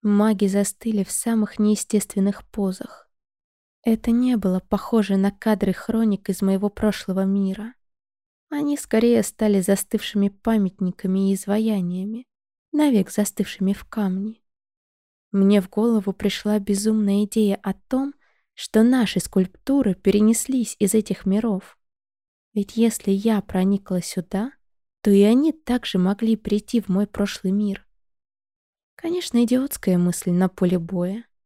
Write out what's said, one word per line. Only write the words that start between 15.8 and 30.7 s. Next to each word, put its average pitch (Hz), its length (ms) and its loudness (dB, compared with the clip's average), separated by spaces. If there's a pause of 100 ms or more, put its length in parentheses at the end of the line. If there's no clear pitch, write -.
пришла 208 480 -2
безумная 202 640 0
идея 202 320 0
о - 180 -6
том, 269 400 -4 (400)
что - 300 2
наши 247 340 2
скульптуры 196 760 0
перенеслись 220 840 0
из 202 160 0
этих 208 320 -2
миров. 196 500 -2 (800)
Ведь 202 220 -4
если 226 340 0
я 202 300 0
проникла 190 600 -2
сюда, 190 520 -6 (500)
то 208 80 4
и 196 120 8
они 254 300 4
также 247 460 -4
могли 202 380 0
прийти 214 440 -2
в - 80 -10
мой 196 200 0
прошлый - 440 -4
мир. 202 320 -4 (1160)
Конечно, 330 440 0
идиотская 247 520 -2
мысль 175 360 0
на 180 160 2
поле 180 280 0